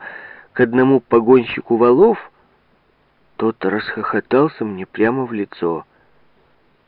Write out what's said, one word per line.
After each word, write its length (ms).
к 60
одному 400
погонщику 800
валов, 540
тот 260
расхохотался 1000
мне 200
прямо 400
в 80
лицо. 520